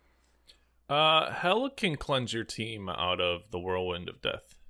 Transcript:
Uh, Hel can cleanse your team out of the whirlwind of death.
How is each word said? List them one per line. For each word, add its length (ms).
Uh, 440
Hel 380
can 260
cleanse 380
your 100
team 460
out 320
of 280
the 80
whirlwind 520
of 100
death. 340